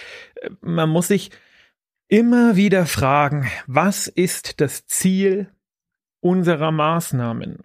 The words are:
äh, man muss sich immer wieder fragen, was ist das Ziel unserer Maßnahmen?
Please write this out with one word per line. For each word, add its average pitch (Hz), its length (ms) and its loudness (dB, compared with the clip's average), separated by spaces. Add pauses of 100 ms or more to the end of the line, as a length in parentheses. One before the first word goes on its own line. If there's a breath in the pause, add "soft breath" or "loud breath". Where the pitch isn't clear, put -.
(420 loud breath)
äh, - 80 -10 (100)
man 165 300 -2
muss 170 180 0
sich 202 220 0 (800 soft breath)
immer 240 480 4
wieder 190 300 4
fragen, 143 640 0 (200 loud breath)
was 160 400 0
ist - 520 -4
das - 260 -4
Ziel 190 640 0 (720)
unserer 170 520 0
Maßnahmen? 151 920 -2